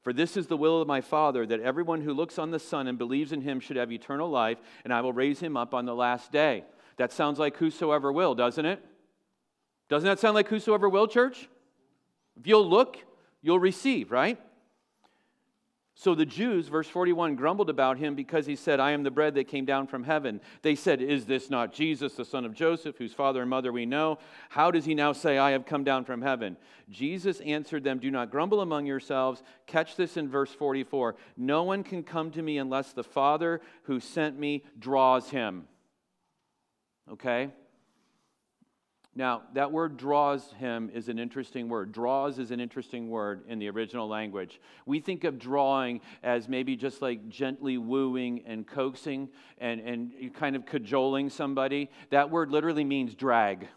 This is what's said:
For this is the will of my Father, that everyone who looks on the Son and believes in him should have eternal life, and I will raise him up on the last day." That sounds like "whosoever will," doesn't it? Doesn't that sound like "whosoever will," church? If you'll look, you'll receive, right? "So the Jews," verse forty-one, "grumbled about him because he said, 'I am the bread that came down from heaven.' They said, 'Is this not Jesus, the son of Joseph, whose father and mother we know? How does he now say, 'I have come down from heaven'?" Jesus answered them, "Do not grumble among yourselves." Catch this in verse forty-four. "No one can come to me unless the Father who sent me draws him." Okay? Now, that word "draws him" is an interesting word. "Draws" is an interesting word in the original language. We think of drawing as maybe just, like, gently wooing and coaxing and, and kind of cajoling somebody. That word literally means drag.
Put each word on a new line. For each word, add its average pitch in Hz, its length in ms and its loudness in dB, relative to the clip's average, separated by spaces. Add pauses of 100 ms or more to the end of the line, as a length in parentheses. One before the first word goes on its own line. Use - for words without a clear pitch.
For 127 100 -2
this 156 240 0
is 180 120 -2
the 160 100 0
will 160 240 4
of 151 80 0
my 139 100 2
Father, 139 460 2
that 110 160 0
everyone 160 400 -2
who 147 120 -4
looks 151 240 -2
on 160 140 -4
the 160 80 -4
Son 147 280 -4
and 127 100 -4
believes 135 340 -2
in 147 100 -4
him 131 200 -4
should 135 160 -6
have 120 160 -2
eternal 139 360 -4
life, 117 300 2 (240)
and 123 100 -2
I 120 60 2
will 127 140 0
raise 135 260 2
him 160 160 -6
up 120 180 -2
on 123 120 -2
the 120 100 -4
last 123 380 0
day." 147 320 2 (320)
That 123 160 0
sounds 147 260 0
like 147 160 2
"whosoever 151 560 2
will," 151 240 4
doesn't 123 300 2
it? 185 200 -4 (1000)
Doesn't 151 200 2
that 196 120 4
sound 214 160 4
like 208 140 6
"whosoever 214 400 4
will," 196 180 6
church? 247 400 2 (880)
If 120 100 -8
you'll 208 220 8
look, 214 340 4 (380)
you'll 170 180 4
receive, 185 540 2
right? 170 260 2 (1500)
"So 180 220 4
the 156 100 4
Jews," 165 440 0
verse 151 180 -2
forty-one, 170 480 2
"grumbled 165 340 2
about 131 280 2
him 143 180 -4
because 143 300 -2
he 143 100 -4
said, 139 240 0
'I 135 120 4
am 147 120 0
the 139 80 0
bread 147 240 2
that 135 140 0
came 139 160 -4
down 135 220 0
from 127 180 -8
heaven.' 139 340 0 (220)
They 151 140 4
said, 143 260 2
'Is 135 240 0
this 127 240 -2
not 120 240 0
Jesus, 143 420 -2
the 123 80 -8
son 127 220 -6
of 110 80 -8
Joseph, 160 440 0
whose 117 160 -8
father 135 280 0
and 123 80 -2
mother 127 240 0
we 120 120 -4
know? 151 340 0 (280)
How 160 240 4
does 165 140 0
he 156 100 0
now 147 160 4
say, 143 260 2
'I 139 140 6
have 135 140 0
come 143 180 -2
down 131 220 2
from 120 160 -6
heaven'?" 120 340 -2 (340)
Jesus 170 520 -4
answered 151 420 -4
them, 131 160 0
"Do 131 100 -4
not 120 220 -4
grumble 196 300 2
among 156 240 -2
yourselves." 135 580 -2 (220)
Catch 160 320 -2
this 175 180 -2
in 156 140 -4
verse 139 240 -2
forty-four. 135 640 -2 (180)
"No 139 280 0
one 190 200 -2
can 190 200 -8
come 160 280 -4
to 156 100 -8
me 156 160 -4
unless 135 360 -4
the 123 100 -8
Father 156 560 0 (240)
who 131 160 -2
sent 151 400 -4
me 147 240 -4 (140)
draws 131 540 4
him." 98 360 -4 (1400)
Okay? 127 420 -4 (1600)
Now, 127 260 -2 (120)
that 139 200 0
word 156 240 -4
"draws 143 560 0
him" 117 380 -6
is 117 180 -8
an 117 100 -4
interesting 120 480 -8
word. 107 240 -6
"Draws" 131 480 -2
is 120 120 -6
an 123 100 -4
interesting 120 480 -10
word 104 380 -4
in 113 120 -8
the 104 100 -6
original 110 380 -6
language. 101 540 -8 (240)
We 147 160 -2
think 170 240 -6
of 139 140 -2
drawing 131 600 0 (240)
as 120 240 -2
maybe 131 300 -2
just, 127 240 -6
like, 120 260 -4
gently 131 500 -4
wooing 123 680 -2
and 110 200 -10
coaxing 135 640 -6 (280)
and, 117 240 -6
and 123 540 -10
kind 143 200 -2
of 131 100 -6
cajoling 135 680 0
somebody. 139 580 -2 (220)
That 143 180 4
word 165 200 0
literally 151 360 2
means 135 280 -2
drag. 104 640 2